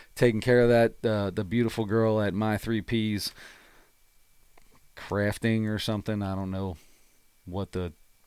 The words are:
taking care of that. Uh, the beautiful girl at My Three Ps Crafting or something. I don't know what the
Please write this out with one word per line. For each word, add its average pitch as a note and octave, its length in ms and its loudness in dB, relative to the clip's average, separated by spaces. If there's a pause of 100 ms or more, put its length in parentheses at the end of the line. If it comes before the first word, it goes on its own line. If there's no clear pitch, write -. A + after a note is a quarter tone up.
(160)
taking A#2 240 4
care B2 220 4
of A#2+ 80 6
that. A#2 380 4
Uh, G2+ 220 0
the G2+ 140 -4
beautiful A2+ 400 0
girl A2 360 2
at G2+ 140 0
My G#2+ 220 0
Three A2+ 240 -2
Ps G#2+ 520 -2 (1600)
Crafting G#2+ 720 -2
or G#2+ 100 -2
something. G#2 440 -4
I F#2+ 120 -4
don't F#2+ 160 -6
know F#2+ 260 -6 (680)
what F#2 280 -8
the F2+ 200 -4 (340)